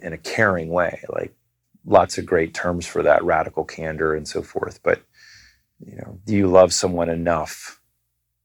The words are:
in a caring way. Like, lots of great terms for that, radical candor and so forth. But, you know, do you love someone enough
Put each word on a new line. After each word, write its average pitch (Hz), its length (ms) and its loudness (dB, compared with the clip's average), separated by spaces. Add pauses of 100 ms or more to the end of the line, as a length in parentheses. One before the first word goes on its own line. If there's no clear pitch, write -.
in 82 140 -10
a 80 40 -14
caring 92 500 0
way. 87 420 -2
Like, - 240 -8 (500)
lots 90 320 4
of 90 80 -6
great 82 300 0
terms 87 320 -4
for 85 160 -4
that, 76 200 4
radical 80 420 -2
candor 80 500 -4
and 76 120 -8
so - 160 -8
forth. - 400 -10
But, 87 200 0 (840)
you - 120 -20
know, - 280 -16
do 113 100 -4
you 98 120 4
love 90 260 8
someone 85 380 -2
enough 82 680 -4 (640)